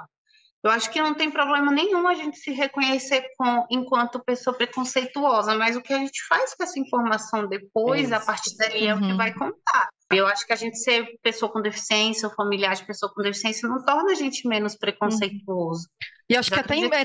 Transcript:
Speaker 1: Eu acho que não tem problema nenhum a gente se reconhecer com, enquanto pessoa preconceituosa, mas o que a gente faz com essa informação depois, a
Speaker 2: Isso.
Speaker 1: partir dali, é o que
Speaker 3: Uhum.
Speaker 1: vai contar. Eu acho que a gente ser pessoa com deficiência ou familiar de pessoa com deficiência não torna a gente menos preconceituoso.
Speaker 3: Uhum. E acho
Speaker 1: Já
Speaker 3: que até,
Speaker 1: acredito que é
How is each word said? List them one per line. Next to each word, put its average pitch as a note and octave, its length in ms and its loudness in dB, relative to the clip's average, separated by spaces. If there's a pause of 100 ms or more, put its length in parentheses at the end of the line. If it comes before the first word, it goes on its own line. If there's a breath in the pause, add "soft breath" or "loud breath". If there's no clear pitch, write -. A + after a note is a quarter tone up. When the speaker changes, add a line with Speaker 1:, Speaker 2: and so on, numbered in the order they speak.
(640 soft breath)
Speaker 1:
Eu G#3+ 80 4
acho A3+ 180 2
que D#4 100 -2
não D4+ 140 2
tem D#4 160 0
problema C#4+ 420 2
nenhum F4 360 2
a F4+ 80 4
gente D4+ 240 -8
se - 100 -8
reconhecer C4 760 0 (140)
com, A#3+ 320 0
enquanto B3 560 0
pessoa B3 320 -2
preconceituosa, B3+ 960 0
mas A3+ 220 0
o B3 60 -6
que C4+ 120 -6
a C4+ 60 0
gente C#4 280 -6
faz B4 280 2
com F#4+ 80 -6
essa E4 160 -4
informação A3 680 0
depois, A#3 640 0
a A3 60 2
Speaker 2:
Isso. G#3+ 80 -4
Speaker 1:
partir - 320 -4
dali, G#3+ 300 0
é G#3 80 2
o - 20 0
que G3+ 80 0
Speaker 3:
Uhum. F#3+ 120 2
Speaker 1:
vai A3 140 0
contar. C4+ 580 0 (220)
Eu F#3+ 140 6
acho G3+ 180 2
que A#3 100 -2
a - 20 4
gente A3+ 240 -4
ser A#3 260 2 (160)
pessoa A3 300 0
com A3 100 -2
deficiência G#3+ 680 0
ou G#3 60 -8
familiar G3 420 0
de F#3+ 80 -8
pessoa G3+ 300 -6
com G#3 80 -4
deficiência G#3+ 480 -2
não C4 160 -4
torna D#4 260 2
a F4+ 40 2
gente C4+ 320 -4
menos G#3 280 0
preconceituoso. G3 1120 -2
Speaker 3:
Uhum. - 200 -16 (240 loud breath)
E A#3 40 4
acho B3 140 0
Speaker 1:
Já F#3+ 60 0
Speaker 3:
que A3+ 60 2
até, C#4+ 120 -4
Speaker 1:
acredito E4 160 2
que D4+ 80 2
é C#4 60 2